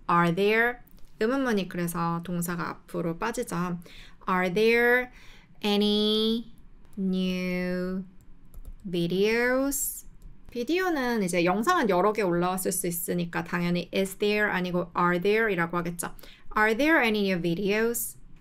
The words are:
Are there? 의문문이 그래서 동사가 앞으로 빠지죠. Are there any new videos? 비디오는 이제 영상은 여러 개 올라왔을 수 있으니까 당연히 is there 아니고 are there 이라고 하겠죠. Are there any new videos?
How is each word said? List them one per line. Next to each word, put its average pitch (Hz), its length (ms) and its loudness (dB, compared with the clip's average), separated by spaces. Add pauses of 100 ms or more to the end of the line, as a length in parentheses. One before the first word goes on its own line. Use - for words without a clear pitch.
Are 175 260 4
there? 226 400 2 (440)
의문문이 226 500 0
그래서 170 540 -2
동사가 175 460 -4
앞으로 170 480 -6
빠지죠. 180 600 -4 (500)
Are 185 240 2
there 240 540 4 (560)
any 214 880 2 (440)
new 185 1080 -2 (880)
videos? 226 1120 0 (480)
비디오는 254 720 0
이제 175 220 2
영상은 220 440 2
여러 190 240 4
개 220 80 -2
올라왔을 185 500 0
수 180 140 -2
있으니까 170 580 -2
당연히 175 500 -2
is 190 240 0
there 208 340 2
아니고 180 440 -2
are 175 240 2
there 208 320 2
이라고 175 260 -2
하겠죠. 170 360 -6 (420)
Are 220 220 4
there 302 260 4
any 214 240 2
new 185 140 0
videos? 202 760 -2 (240)